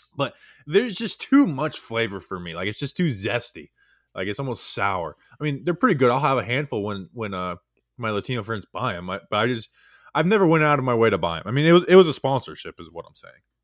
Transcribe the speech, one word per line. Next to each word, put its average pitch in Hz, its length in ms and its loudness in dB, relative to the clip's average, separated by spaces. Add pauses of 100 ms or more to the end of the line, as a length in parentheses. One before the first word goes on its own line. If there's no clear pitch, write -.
(160)
but 135 180 -4 (320)
there's 196 300 0
just - 240 -6
too 277 260 4
much 147 320 -4
flavor 113 400 -4
for 90 220 -10
me. 85 160 -10
Like, 92 100 -6
it's 104 140 -6
just 143 160 -8
too 175 140 0
zesty. 101 600 -6 (460)
Like, 95 100 -6
it's 104 140 -6
almost 131 340 -6
sour. 95 420 -4 (240)
I 147 40 -6
mean, 139 180 -4
they're 170 100 -2
pretty 202 220 2
good. 131 160 4
I'll 127 80 0
have 139 200 2
a 101 60 -2
handful 123 380 -4
when, 98 300 -6
when, 107 220 -8
uh, 90 200 -6 (440)
my 113 120 -4
Latino 107 320 -4
friends 107 300 -8
buy 104 240 -4
'em. 90 120 -10
I, 98 120 -6 (100)
but 107 60 -2
I 110 100 2
just, 117 220 -4 (440)
I've 160 140 0
never 196 180 4
went 160 200 4
out 147 160 4
of 131 40 -6
my 123 120 0
way 113 120 6
to 98 100 2
buy 82 200 -4
'em. 80 80 -12
I 107 60 -6
mean, 147 140 2
it 165 60 8
was, 175 140 8
it 180 80 6
was 185 140 10
a 139 60 -4
sponsorship 101 640 -6
is 82 100 -18
what 82 160 -14
I'm - 80 -20
saying. - 200 -20 (300)